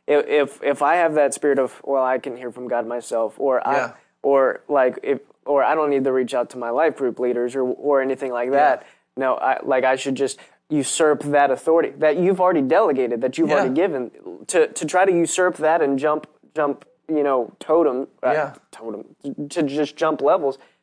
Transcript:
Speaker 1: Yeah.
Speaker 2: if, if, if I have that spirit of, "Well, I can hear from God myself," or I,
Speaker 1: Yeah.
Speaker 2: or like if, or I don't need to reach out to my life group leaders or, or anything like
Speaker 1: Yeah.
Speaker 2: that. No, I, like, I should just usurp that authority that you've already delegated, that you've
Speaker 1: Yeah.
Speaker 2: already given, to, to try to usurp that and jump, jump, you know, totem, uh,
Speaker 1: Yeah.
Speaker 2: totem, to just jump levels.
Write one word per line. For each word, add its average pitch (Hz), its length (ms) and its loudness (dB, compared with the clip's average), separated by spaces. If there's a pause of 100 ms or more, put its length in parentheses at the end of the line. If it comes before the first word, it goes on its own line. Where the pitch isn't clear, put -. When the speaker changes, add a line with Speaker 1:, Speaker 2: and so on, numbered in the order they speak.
Speaker 1:
Yeah. 147 120 2
Speaker 2:
if, - 100 0
if, 143 340 0
if 143 200 -2
I 147 140 2
have 165 180 2
that 143 200 2
spirit 139 240 0
of, 127 240 -2
"Well, 135 220 0
I 131 140 0
can 120 180 -10
hear 123 160 -10
from 123 160 -12
God 120 180 -2
myself," 117 540 -4
or 131 260 0
I, 139 100 0
Speaker 1:
Yeah. 123 160 -4 (300)
Speaker 2:
or 135 460 2
like 131 340 0
if, 131 160 -2 (260)
or 143 180 0
I 147 140 0
don't 151 140 0
need 139 140 0
to 135 80 0
reach 131 220 -2
out 120 160 -2
to 127 80 -16
my 117 120 -8
life 147 260 0
group 127 240 -4
leaders 123 340 -2
or, 135 80 -2
or 135 400 0
anything 131 300 -4
like 123 160 -4
Speaker 1:
Yeah. 139 80 0
Speaker 2:
that. 139 300 2 (300)
No, 135 200 0
I, - 260 -2
like, 131 220 0
I 131 100 2
should 135 220 -4
just 131 240 -4 (280)
usurp 151 540 0
that 143 300 2
authority 160 460 2
that 151 180 2
you've 180 240 2
already 180 220 4
delegated, 131 580 2
that 127 180 -2
you've 156 120 2
Speaker 1:
Yeah. 151 100 2
Speaker 2:
already 131 140 0
given, 151 360 0 (380)
to, 165 180 4
to - 180 -8
try 180 200 2
to 196 80 4
usurp 170 460 0
that 156 240 2
and 139 180 0
jump, 151 260 -2 (300)
jump, 143 280 -2 (240)
you 156 140 0
know, 131 380 0
totem, 147 480 0 (160)
uh, 123 80 2
Speaker 1:
Yeah. 147 200 -2 (200)
Speaker 2:
totem, 110 320 -12 (460)
to 175 120 -2
just 143 320 -2
jump 160 260 -2
levels. 143 380 0 (240)